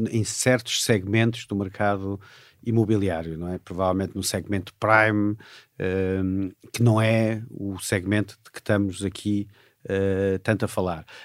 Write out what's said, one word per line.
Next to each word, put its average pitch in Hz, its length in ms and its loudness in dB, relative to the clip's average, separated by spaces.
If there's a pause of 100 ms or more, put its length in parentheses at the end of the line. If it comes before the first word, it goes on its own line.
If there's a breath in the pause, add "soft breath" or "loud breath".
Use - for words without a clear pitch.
(120)
em 113 100 0
certos - 640 0
segmentos 113 640 2
do 104 100 -4
mercado 98 640 -2 (440 soft breath)
imobiliário, 98 720 0
não 87 100 -6
é? 90 100 -6
Provavelmente 92 560 -2
no 98 80 -6
segmento 95 520 -4
prime, 107 600 4 (440 soft breath)
ehm, 95 720 -2 (220)
que - 100 -2
não 113 180 6
é 110 500 2
o 98 300 -8
segmento 101 640 -2
de - 80 -20
que - 60 -14
estamos 98 440 -2
aqui, 101 460 -2 (400 soft breath)
eh, 98 540 0
tanto 107 240 0
a - 20 -6
falar. 90 360 -2 (200 loud breath)